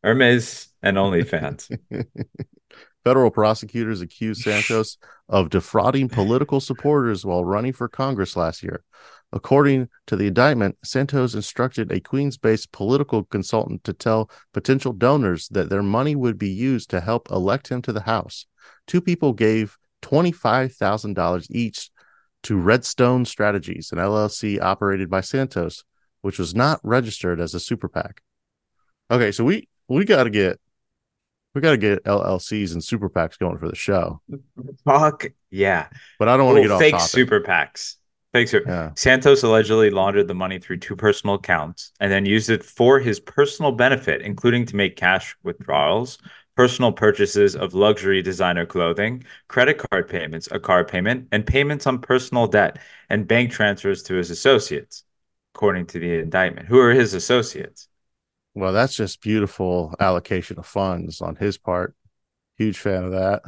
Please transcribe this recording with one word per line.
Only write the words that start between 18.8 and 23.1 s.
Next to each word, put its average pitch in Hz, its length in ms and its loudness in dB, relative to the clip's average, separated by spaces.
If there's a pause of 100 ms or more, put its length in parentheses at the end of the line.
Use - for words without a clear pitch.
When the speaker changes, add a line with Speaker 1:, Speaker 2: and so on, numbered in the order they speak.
Speaker 2:
Two 175 140 0
people 170 320 0
gave 110 440 0 (240)
twenty-five 131 720 0
thousand 104 420 -2
dollars 90 340 -2
each - 420 -6 (520)
to 110 120 -2
Redstone 123 720 2